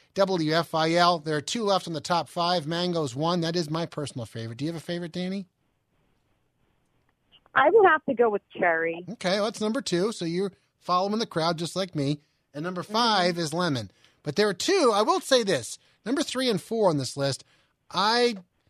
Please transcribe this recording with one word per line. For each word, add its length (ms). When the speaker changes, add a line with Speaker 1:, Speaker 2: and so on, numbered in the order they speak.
Speaker 1:
W 380
F 220
I 200
L. 240
There 180
are 40
two 220
left 240
in 60
the 80
top 260
five. 400
Mango's 480
one. 260
That 140
is 140
my 160
personal 400
favorite. 320
Do 80
you 80
have 80
a 20
favorite, 300
Danny? 320
Speaker 2:
I 140
would 180
have 180
to 80
go 160
with 120
cherry. 560
Speaker 1:
Okay, 220
well, 100
that's 160
number 200
two. 300
So 140
you're 260
following 400
the 80
crowd 320
just 180
like 180
me. 240
And 100
number 180
Speaker 2:
Mm-hmm. 120
Speaker 1:
five 440
is 160
lemon. 380
But 120
there 140
are 40
two. 400
I 100
will 180
say 220
this. 340
Number 180
three 260
and 120
four 280
on 80
this 180
list, 300
I, 440